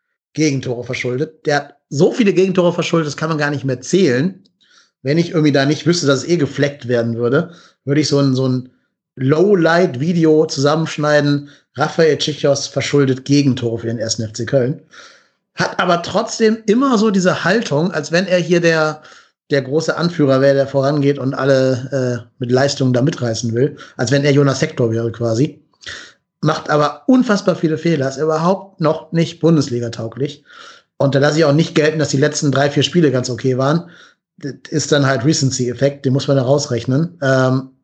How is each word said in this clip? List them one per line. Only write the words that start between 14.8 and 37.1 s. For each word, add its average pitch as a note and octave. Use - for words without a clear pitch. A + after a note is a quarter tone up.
Hat -
aber F3+
trotzdem A3
immer B3
so G#3+
diese F3+
Haltung, F3
als D3+
wenn F3+
er F3+
hier E3+
der, D#3
der C#3
große D3
Anführer D3
wäre, C#3
der C3+
vorangeht C#3
und C3
alle, C3
äh, -
mit B2
Leistungen C3
da B2
mitreißen A#2
will. C3
Als B2
wenn C#3+
er D3
Jonas C#3
Hector B2+
wäre A2+
quasi. A#2
Macht -
aber D3
unfassbar A#3
viele D#3
Fehler, D#3
ist B2+
überhaupt D#3
noch D#3
nicht E3
Bundesliga-tauglich. A#2+
Und C3+
da C#3
lasse D3
ich D#3+
auch C#3+
nicht D#3+
gelten, D#3
dass C#3+
die -
letzten D3
drei, C#3
vier C#3+
Spiele D#3
ganz C3+
okay B2+
waren. D3
Das C#3+
ist D#3+
dann C#3+
halt C3
Recency-Effekt, C3+
den B2+
muss C3+
man C#3
da C3
rausrechnen. C3